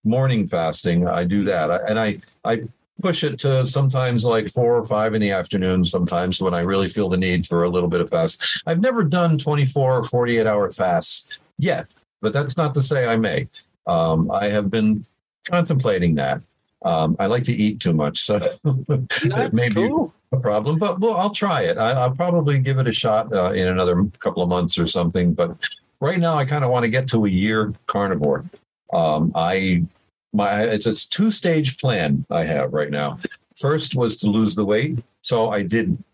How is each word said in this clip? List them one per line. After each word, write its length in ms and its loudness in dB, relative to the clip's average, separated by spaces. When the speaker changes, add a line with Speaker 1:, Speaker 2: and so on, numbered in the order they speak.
Speaker 1:
morning 420 2
fasting, 600 0
I 180 -2
do 200 0
that. 260 0
I, 60 2
and 100 0
I, 220 -2
I 180 0
push 220 -2
it 160 -4
to 260 2
sometimes, 580 0
like, 240 2
four 280 2
or 80 0
five 300 0
in 60 0
the 120 2
afternoon, 520 0
sometimes 560 -2
when 140 0
I 60 0
really 280 0
feel 200 -2
the 80 0
need 300 0
for 180 2
a 40 2
little 200 0
bit 120 0
of 100 -2
fast. 560 -2
I've 140 0
never 240 2
done 340 2
twenty-four 600 0
or 40 -2
forty-eight 440 0
hour 240 0
fasts 580 -2
yet, 340 -2
but 100 0
that's 240 -2
not 180 0
to 80 2
say 240 0
I 100 0
may. 320 -2
Um, 440 2
I 160 0
have 240 0
been 340 2
contemplating 720 2
that. 240 -2
Um, 360 2
I 60 2
like 180 0
to 80 -2
eat 280 0
too 120 0
much, 300 0
so 160 0
<laughs> 500 -2
Speaker 2:
That's 360 -2
Speaker 1:
it 280 0
may 180 2
Speaker 2:
cool. 420 0
Speaker 1:
be 80 0
a 20 0
problem, 380 0
but, 200 -2
well, 180 0
I'll 140 0
try 320 0
it. 160 0
I, 140 2
I'll 240 0
probably 420 2
give 200 2
it 100 2
a 40 0
shot, 400 0
uh, 200 0
in 160 0
another 360 2
couple 240 -2
of 60 0
months 300 0
or 80 2
something. 480 0
But 200 -2
right 180 0
now, 160 2
I 120 0
kinda 220 0
wanna 200 2
get 200 0
to 180 2
a 40 2
year 440 0
carnivore. 580 -2
Um, 440 2
I, 480 0
my, 320 0
it's 220 0
a 220 -2
two-stage 680 0
plan 500 -2
I 140 -2
have 300 -2
right 180 -2
now. 280 -4
First 400 -2
was 220 0
to 140 0
lose 260 2
the 100 0
weight, 320 0
so 280 0
I 120 -2
did 340 0